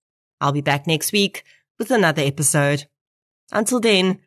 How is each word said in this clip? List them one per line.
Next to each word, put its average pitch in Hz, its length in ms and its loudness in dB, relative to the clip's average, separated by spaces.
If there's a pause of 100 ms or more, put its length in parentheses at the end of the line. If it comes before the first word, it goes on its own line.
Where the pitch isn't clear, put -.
(380)
I'll 143 140 0
be 147 80 -2
back 143 260 -2
next 160 260 -2
week 202 320 0 (340)
with 233 120 -4
another 165 300 2
episode. 143 640 0 (680)
Until 226 300 -2
then, 190 460 2